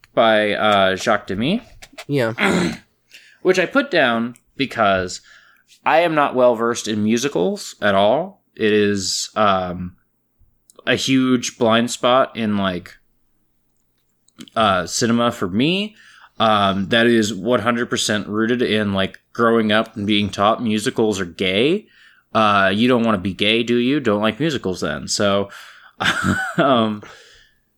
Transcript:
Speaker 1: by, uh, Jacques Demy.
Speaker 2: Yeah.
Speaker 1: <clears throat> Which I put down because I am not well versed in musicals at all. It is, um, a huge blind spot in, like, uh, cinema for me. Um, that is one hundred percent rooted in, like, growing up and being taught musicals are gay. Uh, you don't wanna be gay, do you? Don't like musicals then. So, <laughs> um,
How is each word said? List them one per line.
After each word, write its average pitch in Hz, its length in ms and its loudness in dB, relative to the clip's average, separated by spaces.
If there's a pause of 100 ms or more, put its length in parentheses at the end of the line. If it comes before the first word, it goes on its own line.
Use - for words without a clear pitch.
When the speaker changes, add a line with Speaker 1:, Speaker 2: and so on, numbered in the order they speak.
(140)
Speaker 1:
by, 107 380 2
uh, 98 440 2
Jacques 104 300 -2
Demy. 127 360 -4 (440)
Speaker 2:
Yeah. 165 680 -2 (280)
Speaker 1:
<clears throat> - 400 -20
Which 185 160 2
I 170 80 0
put 269 240 -2
down 120 460 0 (200)
because 98 640 0 (640)
I 147 160 4
am 170 140 0
not 143 220 2
well 123 180 6
versed 117 340 -2
in 107 160 -2
musicals 151 760 -2
at 101 160 0
all. 131 460 2 (120)
It 107 180 0
is, 101 600 0
um, 92 640 -2 (880)
a 123 80 0
huge 127 640 0
blind 117 320 2
spot 127 460 0
in, 107 200 -2
like, 92 400 -4 (1600)
uh, 98 300 0
cinema 120 460 0
for 107 160 -6
me. 175 480 -2 (420)
Um, 101 520 0
that 117 160 2
is 113 280 2
one 110 260 -2
hundred 120 300 -2
percent 107 380 -4
rooted 110 340 -2
in, 104 300 0
like, 95 280 -4 (120)
growing 113 400 2
up 113 240 0
and 101 100 -6
being 104 240 0
taught 104 320 0
musicals 107 580 0
are 95 40 -4
gay. 101 640 -2 (460)
Uh, 101 420 2
you 113 140 2
don't 120 160 2
wanna 110 140 0
be 92 160 -6
gay, 110 300 2
do 120 120 0
you? 127 240 0
Don't 104 220 0
like 107 160 -2
musicals 123 420 -4
then. 73 280 -6
So, 101 420 -2 (480)
<laughs> 698 580 -2
um, 107 460 0 (760)